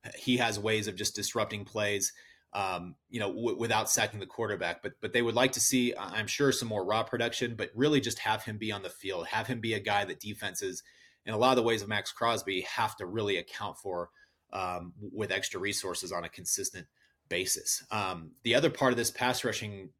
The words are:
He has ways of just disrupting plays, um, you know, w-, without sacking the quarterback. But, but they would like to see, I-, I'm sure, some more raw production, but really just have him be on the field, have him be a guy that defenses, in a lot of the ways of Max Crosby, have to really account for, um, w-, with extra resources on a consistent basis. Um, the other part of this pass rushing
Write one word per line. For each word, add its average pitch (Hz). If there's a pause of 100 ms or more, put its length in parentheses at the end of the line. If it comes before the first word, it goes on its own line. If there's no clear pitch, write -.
(160)
He 123
has 110
ways 107
of 98
just 98
disrupting 104
plays, 104 (400)
um, 90 (140)
you 117
know, 101
w-, 113
without 110
sacking 107
the 95
quarterback. 95
But, -
but 110
they 120
would 117
like 131
to 127
see, 123
I-, 101
I'm 107
sure, 139
some 117
more 101
raw 110
production, 117
but 107
really 143
just 113
have 110
him 107
be 107
on 98
the 90
field, 90
have 107
him 120
be 110
a 107
guy 101
that 90
defenses, 98 (420)
in 110
a 107
lot 127
of 127
the 113
ways 113
of 101
Max 104
Crosby, 110
have 110
to 95
really 101
account 85
for, 87 (440)
um, 90
w-, 101
with 101
extra 98
resources 92
on 87
a 85
consistent 92 (400)
basis. -
Um, 92 (120)
the 117
other 147
part 127
of 113
this 117
pass 123
rushing 101 (100)